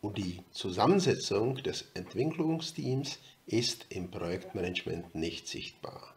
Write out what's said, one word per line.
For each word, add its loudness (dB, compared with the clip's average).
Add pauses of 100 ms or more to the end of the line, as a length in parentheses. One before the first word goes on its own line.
Und -4
die -2 (120)
Zusammensetzung 4
des -4
Entwicklungsteams -2 (280)
ist 0
im -8
Projektmanagement -4
nicht -4
sichtbar. -10